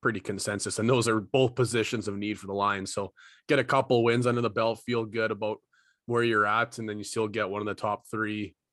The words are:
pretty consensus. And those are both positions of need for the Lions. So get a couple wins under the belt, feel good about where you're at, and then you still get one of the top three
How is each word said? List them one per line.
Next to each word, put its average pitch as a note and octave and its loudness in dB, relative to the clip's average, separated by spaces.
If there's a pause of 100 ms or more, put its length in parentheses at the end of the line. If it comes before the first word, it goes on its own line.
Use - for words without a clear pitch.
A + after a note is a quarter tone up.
pretty A2 0
consensus. G2+ -4
And A2 0
those A#2+ 4
are A2 4
both B2+ 2
positions A2+ 0
of G2+ -4
need G#2 -4
for - -16
the G2 -8
Lions. G2+ -2
So G2 -6 (340)
get D3 4
a C3 4
couple B2+ 4
wins A#2+ 4
under A#2+ 2
the A2+ 0
belt, A2+ -2
feel A#2 0
good A2 -2
about G#2+ -4 (500)
where A#2 2
you're A2 4
at, A2+ 0
and A2+ -6
then G#2+ -6
you G2+ -10
still A2 -2
get G#2 -2
one G#2 -4
of G#2 -4
the G2+ -4
top G#2 -4
three G#2+ -6 (180)